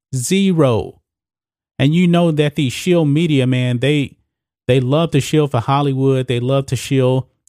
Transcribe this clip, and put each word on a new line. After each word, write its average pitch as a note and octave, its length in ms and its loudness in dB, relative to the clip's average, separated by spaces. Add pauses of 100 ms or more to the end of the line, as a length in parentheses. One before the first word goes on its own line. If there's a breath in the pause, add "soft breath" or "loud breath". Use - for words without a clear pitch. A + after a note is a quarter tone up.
(120)
Zero. C#3 880 0 (800)
And C#3+ 160 2
you F3+ 140 2
know F3 240 2
that D3 240 -2
the C#3 140 -2
shill F3 340 0
media, C#3+ 420 0
man, B2+ 320 0
they, C#3 380 -2 (500)
they C3 140 2
love C#3+ 320 0
to C#3+ 80 2
shill D3+ 260 0
for B2+ 140 -2
Hollywood. C3+ 640 0
They A#2+ 140 -2
love C3+ 260 -2
to C3 100 -4
shill C3 540 0 (180)